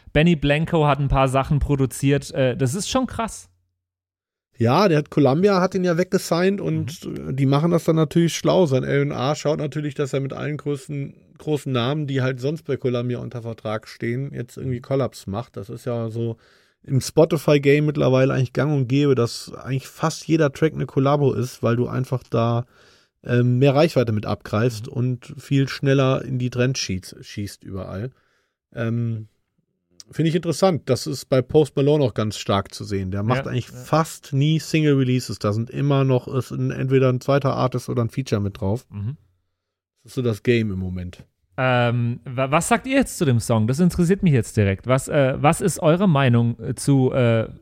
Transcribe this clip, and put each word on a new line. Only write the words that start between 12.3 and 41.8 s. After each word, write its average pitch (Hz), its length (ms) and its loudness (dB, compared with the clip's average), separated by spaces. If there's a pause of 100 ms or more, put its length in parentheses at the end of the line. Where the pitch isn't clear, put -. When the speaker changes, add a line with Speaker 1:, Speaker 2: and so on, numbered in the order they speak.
Speaker 2:
sonst 151 240 -4
bei 135 120 -4
Columbia 123 440 -2
unter 120 220 -12
Vertrag 110 440 -8
stehen, 123 480 -6
jetzt 123 220 -12
irgendwie 127 240 -6
Collabs 135 480 -4
macht. 101 280 -8
Das 107 140 -14
ist 117 140 -14
ja 117 260 -4
so 113 260 -4 (460)
im 135 180 2
Spotify-Game 151 840 4
mittlerweile 135 480 2
eigentlich 131 180 0
gang 139 220 0
und 135 140 0
gäbe, 139 260 4
dass - 400 -2
eigentlich 131 320 -8
fast - 400 -6
jeder 156 260 2
Track 156 220 0
eine 139 120 -4
Kollabo 139 460 2
ist, 120 300 -6
weil 117 140 2
du 123 100 0
einfach 127 420 -4
da, 117 380 0 (580)
ähm, 123 340 2
mehr 135 180 4
Reichweite 139 360 2
mit 107 140 -2
abgreifst 107 600 -2
Speaker 1:
Mhm. - 60 -12
Speaker 2:
und 123 460 -4
viel 135 300 0
schneller 135 560 0
in 135 160 -4
die 123 100 -4
Trends 127 300 0
schießt, - 400 -6
schießt - 440 -10
überall. 95 460 -8 (640)
Ähm, 117 520 -4 (840)
finde 160 200 0
ich 147 60 -4
interessant. 170 500 0
Das - 200 0
ist 147 200 -8
bei 131 160 2
Post - 340 2
Malone 143 280 2
auch 127 100 -2
ganz 107 240 -4
stark 101 340 -2
zu - 120 -12
sehen. 95 260 -4
Der 98 140 -4
macht 127 200 0
Speaker 1:
Ja, - 60 -8
Speaker 2:
eigentlich 123 180 -4
Speaker 1:
ja. - 60 -20
Speaker 2:
fast 151 580 -4
nie 147 280 2
Single-Releases. 135 800 0
Da 104 120 0
sind 117 160 -2
immer 139 360 0
noch, 127 240 2
es 131 200 -4
sind 131 220 -4
entweder 131 420 2
ein 127 80 -2
zweiter 135 340 0
Artist 127 340 -2
oder 123 140 -2
ein 113 80 -2
Feature 127 300 -4
mit 101 200 -4
drauf. 101 300 -4
Speaker 1:
Mhm. 104 260 -8 (880)
Speaker 2:
Das - 80 -20
ist - 20 -20
so 131 80 -4
das 110 220 -2
Game 117 260 2
im 95 80 -4
Moment. 90 460 -8 (360)
Speaker 1:
Ähm, 120 640 0